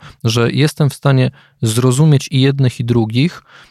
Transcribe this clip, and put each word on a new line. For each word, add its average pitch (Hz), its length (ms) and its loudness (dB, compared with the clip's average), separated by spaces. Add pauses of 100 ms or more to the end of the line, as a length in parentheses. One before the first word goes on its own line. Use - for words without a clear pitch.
(240)
że 117 280 0
jestem 143 380 0
w - 40 -6
stanie 131 380 0 (300)
zrozumieć 127 680 2
i 135 100 0
jednych, 135 380 0
i 123 60 -6
drugich. 120 560 -2 (300)